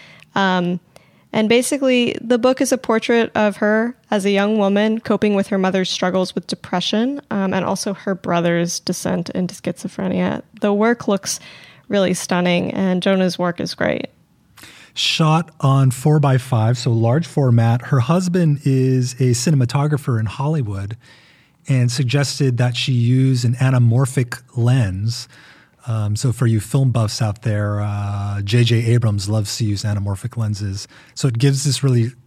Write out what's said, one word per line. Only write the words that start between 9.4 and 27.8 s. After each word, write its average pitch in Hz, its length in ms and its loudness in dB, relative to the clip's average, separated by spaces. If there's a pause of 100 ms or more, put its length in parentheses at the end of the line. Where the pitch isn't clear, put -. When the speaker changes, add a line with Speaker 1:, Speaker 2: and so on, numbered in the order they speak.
Speaker 1:
schizophrenia. - 880 -4 (200)
The 208 120 0
work 220 360 0
looks - 320 -2 (480)
really 190 240 2
stunning, 180 580 0
and 185 320 0
Jonah's 185 340 0
work 175 220 -2
is - 160 -6
great. - 320 -2 (840)
Speaker 2:
Shot 160 640 0
on 135 320 4
four-by-five, 131 880 2
so - 160 -2
large 117 340 2
format. 120 540 2
Her 135 180 0
husband 170 640 0
is 131 520 2
a 127 160 2
cinematographer 139 840 0
in 110 100 -2
Hollywood 107 680 -4 (720)
and 123 240 2
suggested 135 680 0
that 123 200 0
she - 160 -2
use 127 500 2
an 123 120 2
anamorphic 127 840 2 (140)
lens. 117 720 0 (600)
Um, 107 280 -2
so 123 160 0
for 120 160 0
you 113 120 2
film 135 320 0
buffs 113 300 -2
out 107 200 -2
there, 104 400 -2